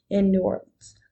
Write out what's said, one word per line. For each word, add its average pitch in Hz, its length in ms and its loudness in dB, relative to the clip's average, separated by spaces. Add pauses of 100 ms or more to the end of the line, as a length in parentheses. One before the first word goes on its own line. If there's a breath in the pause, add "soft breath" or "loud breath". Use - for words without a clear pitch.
(120)
in 202 180 2
New 190 120 2
Orleans. - 540 -8 (160)